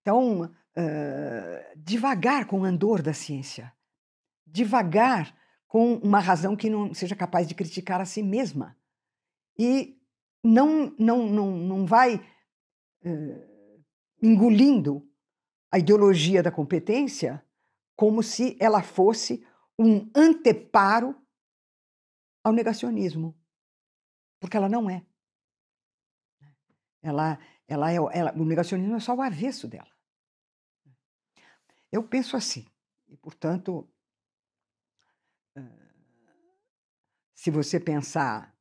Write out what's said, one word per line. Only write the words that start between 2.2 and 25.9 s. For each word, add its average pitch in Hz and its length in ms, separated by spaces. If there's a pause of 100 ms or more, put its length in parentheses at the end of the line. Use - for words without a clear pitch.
com 196 140
o 185 40
andor 185 380
da 151 100
ciência, 135 600 (760)
devagar 202 880 (300)
com 233 300
uma 202 240
razão 185 360
que 220 140
não 208 240
seja 180 200
capaz 180 320
de 170 80
criticar 185 460
a 185 60
si 214 160
mesma, 190 540 (840)
e 247 420 (420)
não, 294 560
não, 233 280
não, 202 240
não 185 360
vai, 233 400 (760)
ãh, 151 400 (800)
engolindo 214 840 (640)
a - 80
ideologia 185 640
da 170 80
competência 165 960 (500)
como 214 280
se 233 360
ela 214 240
fosse 226 640 (320)
um 214 380
anteparo 240 1000 (1300)
ao 220 100
negacionismo, 214 840 (1000)
porque 185 160
ela 196 120
não 226 200
é. 185 160 (2000)